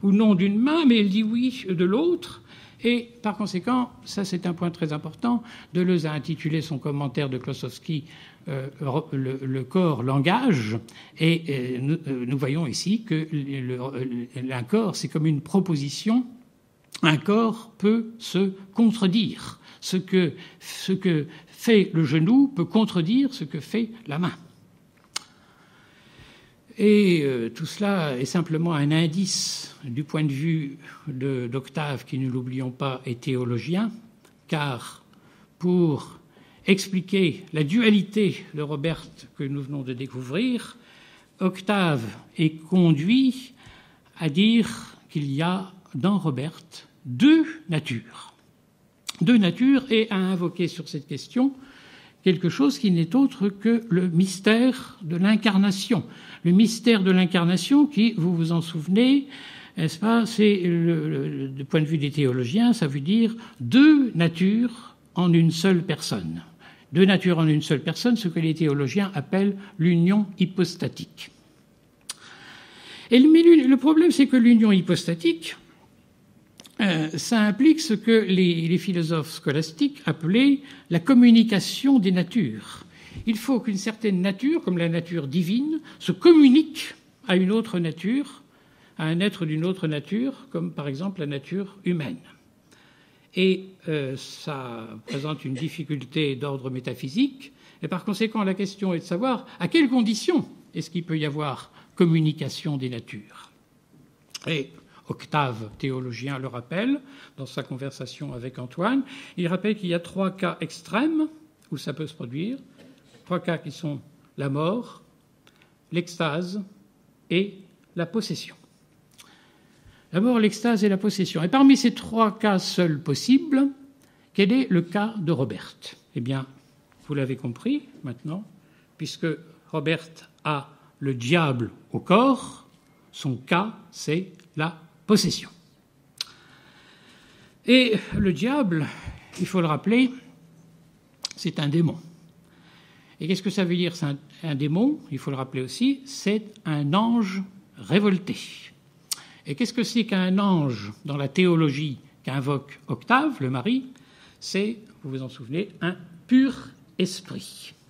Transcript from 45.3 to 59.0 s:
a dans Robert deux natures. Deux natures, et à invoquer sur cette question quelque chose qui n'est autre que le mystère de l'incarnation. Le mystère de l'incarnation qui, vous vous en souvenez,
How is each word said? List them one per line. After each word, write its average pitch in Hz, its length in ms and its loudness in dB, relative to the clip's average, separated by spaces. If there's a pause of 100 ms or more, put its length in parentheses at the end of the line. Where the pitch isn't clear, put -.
a 185 320 -4 (200)
dans 185 240 0
Robert 151 440 -4 (440)
deux 277 400 6 (220)
natures. - 640 -6 (880)
Deux 233 160 6
natures, 240 540 2
et 220 180 2
à 208 60 -4
invoquer 185 520 -2
sur 156 220 -10
cette 143 180 -10
question 254 460 -2 (680)
quelque 180 240 2
chose 262 320 0
qui 214 100 2
n'est 170 280 2
autre 262 320 2
que 226 400 0
le 185 180 2
mystère 214 920 2
de 170 160 -6
l'incarnation. 196 880 2 (400)
Le 170 60 4
mystère 208 520 4
de 190 80 4
l'incarnation 180 760 4
qui, 226 280 2
vous 180 200 0
vous 165 200 0
en 165 80 2
souvenez, 214 680 2 (480)